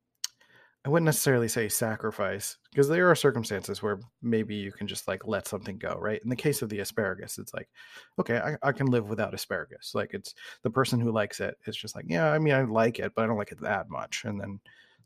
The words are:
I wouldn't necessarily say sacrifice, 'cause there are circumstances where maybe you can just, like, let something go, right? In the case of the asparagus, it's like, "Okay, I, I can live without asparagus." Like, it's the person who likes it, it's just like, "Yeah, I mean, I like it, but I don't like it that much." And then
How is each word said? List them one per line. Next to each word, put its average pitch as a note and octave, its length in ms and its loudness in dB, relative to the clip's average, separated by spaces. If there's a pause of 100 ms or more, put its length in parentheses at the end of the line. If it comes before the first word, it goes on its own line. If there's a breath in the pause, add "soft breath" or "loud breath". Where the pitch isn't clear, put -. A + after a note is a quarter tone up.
(840 soft breath)
I C#3 40 -4
wouldn't E3 160 4
necessarily C3 440 4
say A2 200 0
sacrifice, G#2+ 880 -2 (180)
'cause C#3 140 6
there F3 220 6
are D#3+ 40 8
circumstances A2 680 2
where G#2 180 0 (220)
maybe A2 320 0
you G2 180 -6
can G#2 140 -6
just, G2 200 -8
like, F#2+ 200 -4
let G2+ 200 -2
something G2 320 -8
go, E2+ 220 -6
right? G#2+ 220 -2
In A#2 80 -4
the B2+ 60 -2
case D3 260 0
of A2 80 -4
the G#2 80 -6
asparagus, G2 600 -4
it's - 140 -12
like, - 160 -10 (500 loud breath)
"Okay, A#2 200 0
I, D3 180 -2 (100)
I C#3+ 60 0
can C#3 140 -2
live A#2+ 240 2
without G#2 240 -2
asparagus." - 600 -8
Like, G#2+ 200 -4
it's - 200 -12 (280 loud breath)
the A#2+ 80 -2
person B2 280 4
who A#2 140 2
likes G#2+ 260 0
it, G2+ 280 -4
it's G#2+ 100 -8
just - 180 -12
like, - 140 -12
"Yeah, D#3+ 240 2
I D#3 60 4
mean, D#3 160 4
I C3+ 80 4
like A2+ 360 4
it, - 160 -4
but A2+ 100 2
I - 20 2
don't A2+ 100 0
like G#2 160 -4
it - 80 -16
that G2 300 -2
much." - 340 -8
And G#2 160 -6
then G2 200 -10 (460 soft breath)